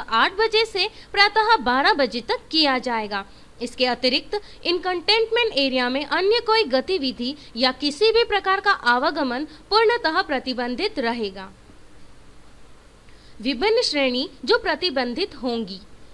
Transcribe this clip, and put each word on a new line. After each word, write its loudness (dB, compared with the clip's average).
आठ 4
बजे 2
से -2
प्रातः 4
बारह 2
बजे 0
तक -2
किया 4
जाएगा। -4
इसके -2
अतिरिक्त -2
इन 0
कंटेनमेंट 0
एरिया 0
में -2
अन्य 2
कोई 2
गतिविधि -2
या 2
किसी 0
भी 4
प्रकार 0
का 2
आवागमन 0
पूर्णतः 4
प्रतिबंधित -4
रहेगा। -4
विभिन्न 0
श्रेणी 0
जो 4
प्रतिबंधित -2
होंगी, -6